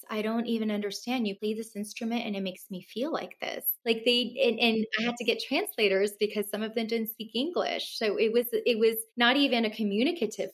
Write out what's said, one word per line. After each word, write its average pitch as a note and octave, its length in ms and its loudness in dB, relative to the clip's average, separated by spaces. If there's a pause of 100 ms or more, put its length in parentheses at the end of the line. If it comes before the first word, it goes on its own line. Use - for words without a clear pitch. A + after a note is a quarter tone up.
I A3 120 -2
don't A3+ 240 0
even A3+ 260 0
understand. G#3 560 -2
You G3 80 -2
play G#3+ 180 -2
this A3 220 -8
instrument A3+ 500 -4
and G3+ 120 -4
it G3 40 -2
makes F#3 300 -8
me F#3 100 -8
feel C4 300 -6
like - 300 -6
this." - 240 -6 (200)
Like, A3+ 200 0
they, B3 360 2
and, A3+ 180 2
and A3+ 260 4 (120)
I A3 60 0
had A#3+ 140 0
to A3 80 -8
get A3 160 2
translators G#3 760 2
because G#3 320 0
some G#3 140 -4
of A3 120 -4
them A3+ 120 -2
didn't A3+ 220 -2
speak A3 260 -12
English. C4+ 640 -2
So G#3+ 200 0
it A3 140 2
was, A#3+ 220 2
it A#3 260 2
was A3+ 160 4 (220)
not A#3+ 180 6
even B3 300 4
a G#3+ 100 -2
communicative G#3+ 800 0